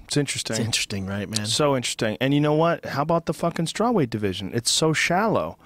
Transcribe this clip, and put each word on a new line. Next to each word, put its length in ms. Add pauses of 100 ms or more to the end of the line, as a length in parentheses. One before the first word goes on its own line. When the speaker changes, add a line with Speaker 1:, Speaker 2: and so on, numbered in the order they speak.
Speaker 1:
It's 120
interesting. 400
Speaker 2:
It's 80
interesting, 420
right, 220
man? 180
Speaker 1:
So 300
interesting. 440
And 140
you 60
know 140
what? 300
How 180
about 240
the 80
fucking 320
strawweight 440
division? 420
It's 180
so 220
shallow 720